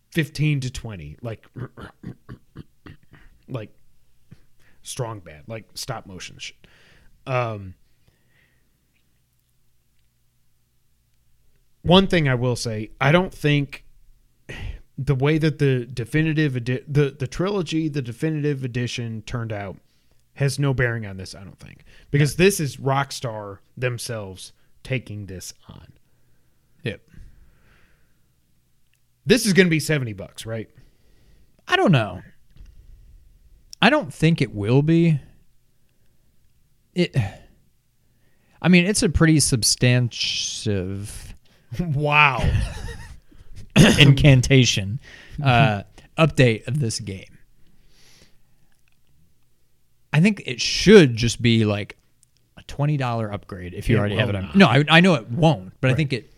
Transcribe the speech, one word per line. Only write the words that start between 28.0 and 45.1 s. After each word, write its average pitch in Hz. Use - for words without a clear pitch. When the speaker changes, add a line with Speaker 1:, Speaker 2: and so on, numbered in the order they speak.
Speaker 1:
This 247
is 196
gonna 180
be 160
seventy 135
bucks, 95
right? 113
Speaker 2:
I 359
don't 349
know. 101
I -
don't 285
think 160
it 123
will 110
be. 165
It, 175
I -
mean, 175
it's 214
a 220
pretty 160
substantive 107
Speaker 1:
<laughs> -
Wow. 147
Speaker 2:
<laughs> 208
incantation, 127